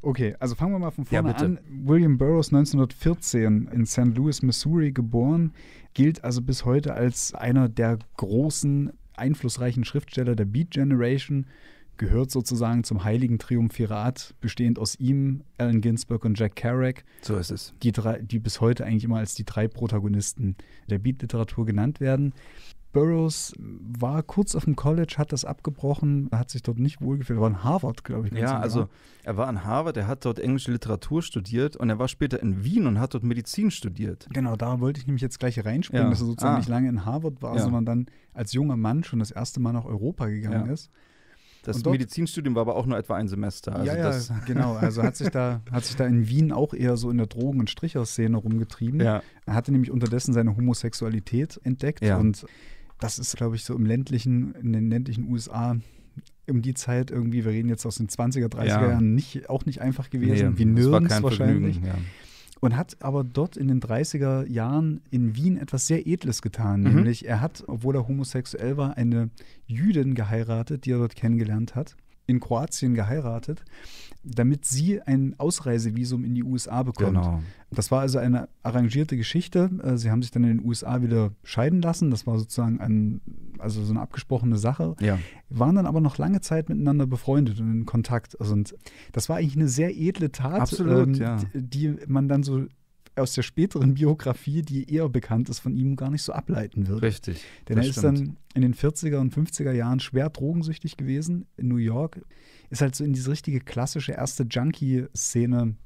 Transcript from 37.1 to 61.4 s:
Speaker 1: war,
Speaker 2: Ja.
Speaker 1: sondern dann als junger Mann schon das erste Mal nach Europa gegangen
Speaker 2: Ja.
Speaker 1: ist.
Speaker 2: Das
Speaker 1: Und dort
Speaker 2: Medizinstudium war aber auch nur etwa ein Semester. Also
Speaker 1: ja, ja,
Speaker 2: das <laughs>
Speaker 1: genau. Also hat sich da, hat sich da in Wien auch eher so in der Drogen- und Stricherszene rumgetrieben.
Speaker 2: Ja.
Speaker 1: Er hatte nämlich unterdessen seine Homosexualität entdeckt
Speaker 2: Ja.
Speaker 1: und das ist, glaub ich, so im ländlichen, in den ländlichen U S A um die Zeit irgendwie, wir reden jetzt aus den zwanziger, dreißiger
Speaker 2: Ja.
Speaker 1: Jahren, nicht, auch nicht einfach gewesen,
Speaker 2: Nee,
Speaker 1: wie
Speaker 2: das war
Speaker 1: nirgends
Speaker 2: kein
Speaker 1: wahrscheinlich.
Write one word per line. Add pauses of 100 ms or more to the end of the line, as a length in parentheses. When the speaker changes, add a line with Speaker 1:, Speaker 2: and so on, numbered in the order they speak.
Speaker 1:
war,
Speaker 2:
Ja.
Speaker 1:
sondern
dann (260)
als
junger
Mann
schon
das
erste
Mal
nach
Europa
gegangen
Speaker 2:
Ja.
Speaker 1:
ist. (760)
Speaker 2:
Das
Speaker 1:
Und
dort
Speaker 2:
Medizinstudium
war
aber
auch
nur
etwa
ein
Semester.
Also
Speaker 1:
ja,
ja,
Speaker 2:
das
<laughs>
Speaker 1:
genau.
Also
hat
sich
da, (100)
hat
sich
da
in
Wien
auch
eher
so
in
der
Drogen-
und
Stricherszene
rumgetrieben.
Speaker 2:
Ja. (220)
Speaker 1:
Er
hatte
nämlich
unterdessen
seine
Homosexualität
entdeckt
Speaker 2:
Ja.
Speaker 1:
und (520)
das
ist,
glaub
ich,
so
im
ländlichen,
in
den
ländlichen
U
S
A (720)
um
die
Zeit
irgendwie,
wir
reden
jetzt
aus
den
zwanziger,
dreißiger
Speaker 2:
Ja.
Speaker 1:
Jahren,
nicht,
auch
nicht
einfach
gewesen,
Speaker 2:
Nee,
Speaker 1:
wie
Speaker 2:
das
war (100)
Speaker 1:
nirgends
Speaker 2:
kein
Speaker 1:
wahrscheinlich.